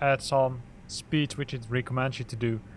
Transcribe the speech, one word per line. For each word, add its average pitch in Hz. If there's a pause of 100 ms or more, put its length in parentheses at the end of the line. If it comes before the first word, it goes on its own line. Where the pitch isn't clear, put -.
add 139
some 131 (240)
speeds -
which 143
it 120
recommends 127
you -
to -
do. 113 (160)